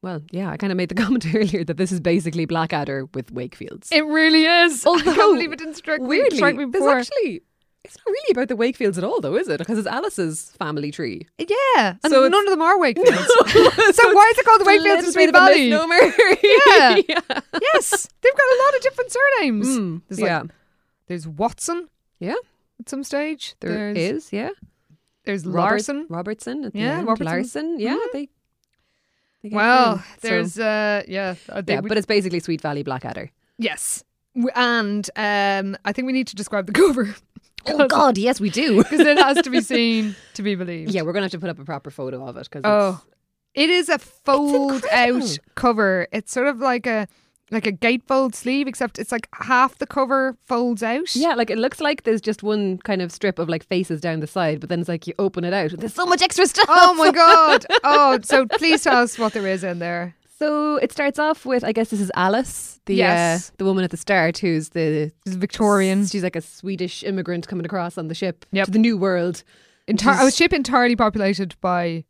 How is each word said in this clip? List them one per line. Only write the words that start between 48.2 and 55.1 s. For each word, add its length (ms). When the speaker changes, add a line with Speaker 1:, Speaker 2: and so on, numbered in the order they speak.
Speaker 2:
sleeve, 320
except 320
it's, 120
like, 220
half 460
the 80
cover 580
folds 380
out. 320
Speaker 1:
Yeah, 180
like, 160
it 80
looks 240
like 220
there's 180
just 220
one 340
kind 240
of 100
strip 280
of, 100
like, 160
faces 360
down 180
the 80
side, 320
but 100
then 120
it's 60
like 200
you 100